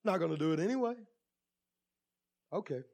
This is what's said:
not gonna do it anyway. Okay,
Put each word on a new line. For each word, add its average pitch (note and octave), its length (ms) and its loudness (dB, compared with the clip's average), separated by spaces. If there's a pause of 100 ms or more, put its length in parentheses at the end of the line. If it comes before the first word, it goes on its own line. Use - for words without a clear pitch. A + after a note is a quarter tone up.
not F#3+ 140 2
gonna E3 180 0
do D#3+ 160 2
it D#3 80 2
anyway. A#3+ 340 0 (1600)
Okay, D3 280 -4 (120)